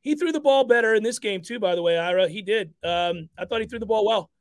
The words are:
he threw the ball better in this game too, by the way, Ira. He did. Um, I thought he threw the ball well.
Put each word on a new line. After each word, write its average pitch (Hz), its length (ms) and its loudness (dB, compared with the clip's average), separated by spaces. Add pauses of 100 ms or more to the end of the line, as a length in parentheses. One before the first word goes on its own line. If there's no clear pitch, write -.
he 294 160 -2
threw 330 160 -2
the 311 80 -2
ball 269 240 4
better 233 300 4
in 214 80 2
this 226 160 -4
game 196 240 -6
too, 233 180 -10
by 180 140 0
the 175 80 -2
way, 170 160 2
Ira. 180 300 2
He 214 140 -8
did. 190 300 -2 (100)
Um, 175 460 -2 (100)
I 180 60 -8
thought 226 160 -4
he 220 60 -6
threw 233 120 -10
the 220 80 -8
ball 214 200 2
well. 214 240 0 (100)